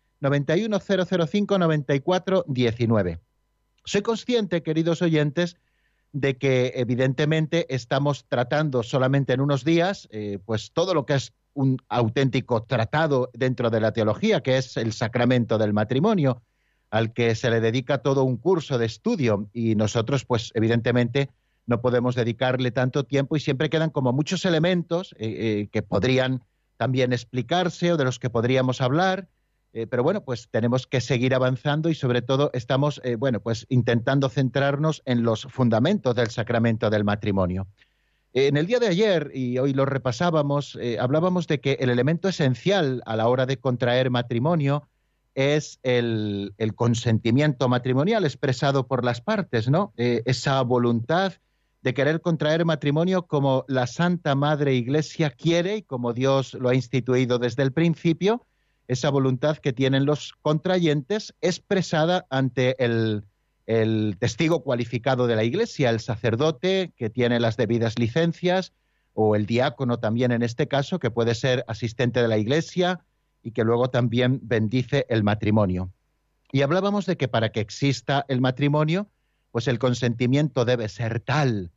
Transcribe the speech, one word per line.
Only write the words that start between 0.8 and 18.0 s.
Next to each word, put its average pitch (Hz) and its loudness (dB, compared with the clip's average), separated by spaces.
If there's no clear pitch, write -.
cero 170 0
cinco, 202 0
noventa 156 0
y 135 0
cuatro 185 0
diecinueve. 113 0
Soy 202 -2
consciente, 220 -2
queridos 160 0
oyentes, 165 0
de 135 -2
que, 131 2
evidentemente, 135 0
estamos 143 -2
tratando 127 0
solamente 135 0
en 131 0
unos 143 0
días, 170 0
eh, 104 -8
pues, 107 -4
todo 185 0
lo 143 0
que 143 0
es - -4
un 135 0
auténtico 120 0
tratado 135 0
dentro 120 0
de 110 2
la 110 2
teología, 117 0
que 131 2
es - -4
el 113 -2
sacramento 120 0
del 107 2
matrimonio, 135 0
al 113 0
que 117 0
se 117 -2
le 117 2
dedica 127 0
todo 139 2